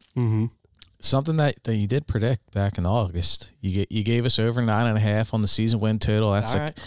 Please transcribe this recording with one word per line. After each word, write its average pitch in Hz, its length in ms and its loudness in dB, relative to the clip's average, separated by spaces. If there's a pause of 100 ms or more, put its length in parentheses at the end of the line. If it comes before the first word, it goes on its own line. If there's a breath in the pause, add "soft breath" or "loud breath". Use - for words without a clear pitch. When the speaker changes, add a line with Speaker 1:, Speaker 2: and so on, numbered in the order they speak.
(160)
Speaker 1:
Mm-hmm. 113 300 0 (540)
Speaker 2:
Something 151 380 0
that, 147 260 0
that 113 120 0
you 101 120 0
did 135 180 -2
predict 113 460 -2
back 101 260 -2
in 90 80 0
August. 92 720 -2
You 95 140 -2
get, 98 180 -2
you 110 120 -2
gave 117 200 0
us - 140 0
over 117 240 0
nine 113 240 2
and 110 100 2
a 107 40 2
half 107 340 0
on 110 80 0
the 101 60 0
season 113 320 0
win 110 180 0
total. 107 340 2
That's 107 220 0
Speaker 1:
All - 60 -2
Speaker 2:
a, - 40 -4
Speaker 1:
right. - 220 -8